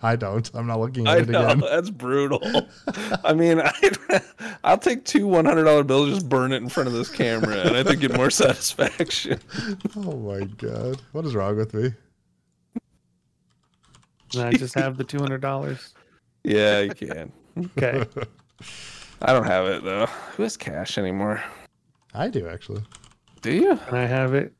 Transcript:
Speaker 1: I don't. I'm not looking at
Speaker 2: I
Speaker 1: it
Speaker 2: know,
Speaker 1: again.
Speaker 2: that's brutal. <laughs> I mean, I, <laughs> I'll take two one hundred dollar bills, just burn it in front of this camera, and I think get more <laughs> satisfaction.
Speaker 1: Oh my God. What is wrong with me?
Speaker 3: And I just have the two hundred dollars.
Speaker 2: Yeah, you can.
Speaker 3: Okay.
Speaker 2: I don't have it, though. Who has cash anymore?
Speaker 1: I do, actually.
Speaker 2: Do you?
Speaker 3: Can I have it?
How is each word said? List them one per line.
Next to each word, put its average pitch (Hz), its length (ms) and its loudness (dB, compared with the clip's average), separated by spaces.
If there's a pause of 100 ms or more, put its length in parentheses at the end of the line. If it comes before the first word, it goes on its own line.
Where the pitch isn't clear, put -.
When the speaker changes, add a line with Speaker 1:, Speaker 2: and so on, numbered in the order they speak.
Speaker 1:
I 117 140 2
don't. 110 360 -4
I'm 117 140 -6
not 113 140 -2
looking 120 260 -2
at 151 60 4
Speaker 2:
I 175 60 6
Speaker 1:
it 117 100 0
Speaker 2:
know, 156 160 2
Speaker 1:
again. 143 160 4
Speaker 2:
that's 170 280 0
brutal. 139 520 0 (540)
<laughs> 214 280 -6
I 160 100 4
mean, 165 280 4
I, - 600 2 (180)
<laughs> 220 260 -14
I'll 175 140 6
take 254 260 0
two 202 220 2
one 170 180 6
hundred 160 180 6
dollar 151 200 8
bills, 139 260 4
just 180 180 -2
burn 131 240 2
it 135 60 0
in 117 100 -6
front 131 200 -2
of 120 60 -2
this 117 160 -2
camera, 113 520 0
and 110 160 2
I 135 60 2
think 147 180 2
get 127 140 0
more 127 140 4
<laughs> - 20 0
satisfaction. - 1080 -2 (560)
Speaker 1:
Oh 180 220 -8
my 101 240 -6 (160)
God. 117 440 -6 (120)
What 160 120 -6
is 131 100 -4
wrong 101 200 0
with 110 180 -2
me? 117 200 0 (2500)
Speaker 3:
And 123 100 -2
I 120 80 0
just 123 220 -2
have 135 240 -2
the 131 80 -6
two 143 140 -6
hundred 135 220 -4
dollars. 139 520 -6 (500)
Speaker 2:
Yeah, 104 380 4
you 101 120 -2
can. - 380 -12 (460)
Speaker 3:
Okay. 131 260 0 (1160)
Speaker 2:
I 127 120 4
don't 120 120 4
have 92 220 2
it, 92 160 -2
though. 98 220 -2 (300)
Who 202 80 -2
has 220 140 -4
cash 85 400 -8
anymore? 101 440 -2 (720)
Speaker 1:
I 151 160 -4
do, 92 180 -6
actually. 98 360 -10 (580)
Speaker 2:
Do 113 120 -4
you? 285 340 4
Speaker 3:
Can 123 100 -4
I 123 80 0
have 131 280 0
it? - 260 -2